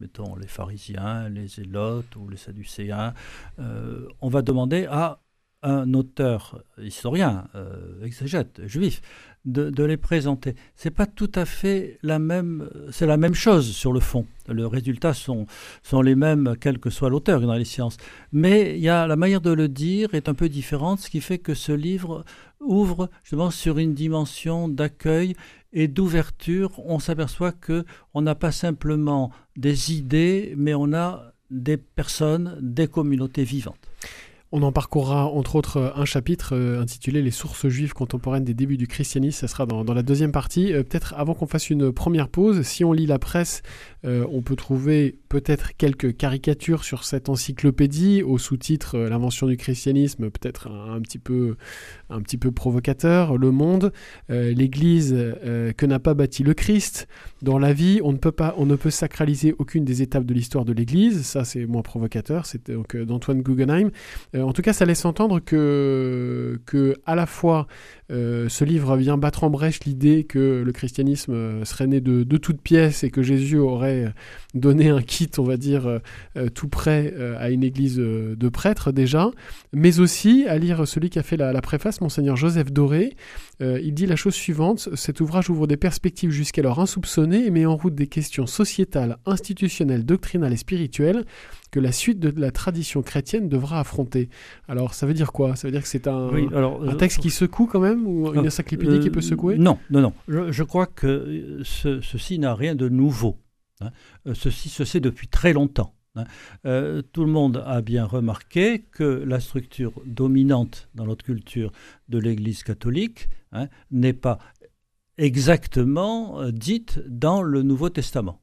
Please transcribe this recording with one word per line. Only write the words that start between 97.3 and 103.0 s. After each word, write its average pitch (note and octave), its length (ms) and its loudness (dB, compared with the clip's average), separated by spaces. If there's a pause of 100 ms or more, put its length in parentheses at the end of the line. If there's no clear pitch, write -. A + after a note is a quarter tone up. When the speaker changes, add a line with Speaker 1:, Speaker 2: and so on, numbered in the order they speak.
Speaker 2:
quand G3 140 2
même, A3 260 2
ou D#3+ 260 0
une D3 60 2
Speaker 1:
euh, D3 80 4
Speaker 2:
encyclopédie D3 540 0
qui D3 80 2
Speaker 1:
euh, - 20 0
Speaker 2:
peut E3 100 0
secouer ? E3 360 0
Speaker 1:
Non, E3+ 200 6 (120)
non, C#3 120 6
non. B2 120 4 (160)
Je, E3 220 -2
je C#3+ 120 -2
crois F3+ 240 0
que, - 200 -2
euh, C#3+ 560 -4
ce, C#3 360 -2
ceci C#3+ 400 -4
n'a C3 160 0
rien D3 200 -2
de B2+ 120 0
nouveau, B2 500 2 (440)